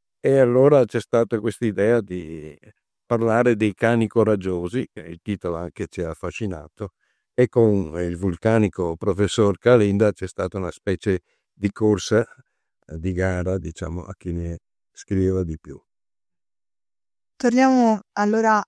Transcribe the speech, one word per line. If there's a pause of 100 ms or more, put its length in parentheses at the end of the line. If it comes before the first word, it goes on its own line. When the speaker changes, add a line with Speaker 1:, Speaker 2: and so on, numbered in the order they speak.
(200)
Speaker 1:
E
allora
c'è
stata
questa
idea
di (500)
parlare
dei
cani
coraggiosi,
che
il
titolo
anche
ci
ha
affascinato, (420)
e
con
il
vulcanico
professor
Calenda
c'è
stata
una
specie (300)
di
corsa, (600)
eh,
di
gara,
diciamo,
a
chi
ne (340)
scriveva
di
più. (1600)
Speaker 2:
Torniamo (120)
allora